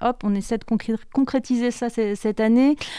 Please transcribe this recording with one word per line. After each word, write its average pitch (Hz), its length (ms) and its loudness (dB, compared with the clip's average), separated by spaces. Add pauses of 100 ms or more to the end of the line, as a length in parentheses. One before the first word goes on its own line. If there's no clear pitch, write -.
hop, 247 240 -2
on 202 100 2
essaie 202 220 -2
de - 80 -6
concré-, 226 320 -2 (160)
concrétiser 247 580 0
ça 233 200 -4
c-, 208 260 -2
cette 214 240 -2
année. » 247 360 4 (220)